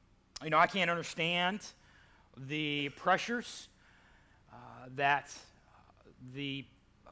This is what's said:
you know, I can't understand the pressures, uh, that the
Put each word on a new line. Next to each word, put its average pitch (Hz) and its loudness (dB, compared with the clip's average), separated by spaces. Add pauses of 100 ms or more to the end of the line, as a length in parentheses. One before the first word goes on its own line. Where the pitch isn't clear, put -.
(420)
you 156 -6
know, 156 6
I 175 10
can't 175 2
understand 175 0 (760)
the 143 -4
pressures, - -2 (840)
uh, 117 -20 (400)
that 139 4 (1000)
the 139 -8 (480)